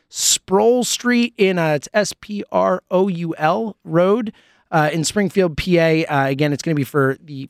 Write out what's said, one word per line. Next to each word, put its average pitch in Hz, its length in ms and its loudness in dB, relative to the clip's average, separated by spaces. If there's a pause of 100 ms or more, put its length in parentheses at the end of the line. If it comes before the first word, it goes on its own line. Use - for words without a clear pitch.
Sproul 226 800 2
Street 240 520 0
in, 190 220 2
uh, 160 140 0
it's 147 200 -4
S 208 200 -2
P 208 280 -10 (120)
R 185 360 0
O 190 200 2
U 170 280 -6
L 196 460 -2
Road, 190 480 0 (400)
uh, 156 220 2
in 160 100 -2
Springfield, 180 540 0
P 175 200 0
A. 160 280 2
Uh, 139 220 0
again, 143 260 0
it's 139 100 -6
gonna 165 120 -2
be 143 100 0
for 135 360 0
the 139 280 -14